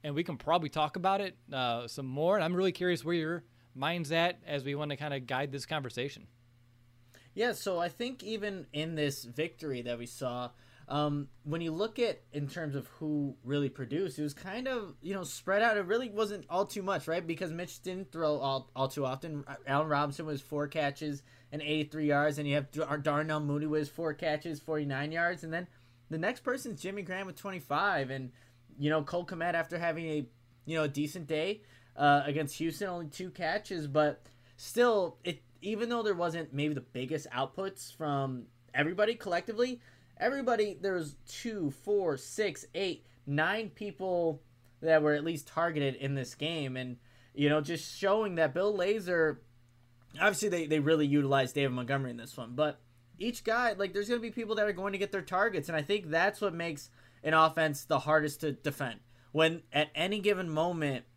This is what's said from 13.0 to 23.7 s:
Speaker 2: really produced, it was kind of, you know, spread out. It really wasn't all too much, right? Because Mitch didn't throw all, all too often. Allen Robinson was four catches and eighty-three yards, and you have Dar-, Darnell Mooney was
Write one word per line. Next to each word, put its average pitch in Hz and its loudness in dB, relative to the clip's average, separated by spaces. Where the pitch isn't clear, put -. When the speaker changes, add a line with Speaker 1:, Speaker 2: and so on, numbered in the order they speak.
Speaker 2:
really 139 0
produced, 139 -4
it 151 -2
was 147 -4
kind 226 -6
of, 220 -6
you 180 -6
know, 190 -4
spread 185 0
out. 226 4
It 202 0
really 226 0
wasn't 202 -2
all 185 2
too 208 -8
much, 185 -2
right? 170 0
Because 165 -4
Mitch 170 -10
didn't 185 -8
throw 156 2
all, 135 -2
all 135 0
too 139 -2
often. 147 -4
Allen 143 2
Robinson 147 0
was 143 -4
four 147 -4
catches 143 -2
and 151 -6
eighty-three 151 0
yards, 143 4
and 147 -2
you 143 2
have 143 0
Dar-, 147 -2
Darnell 151 0
Mooney 147 0
was 151 2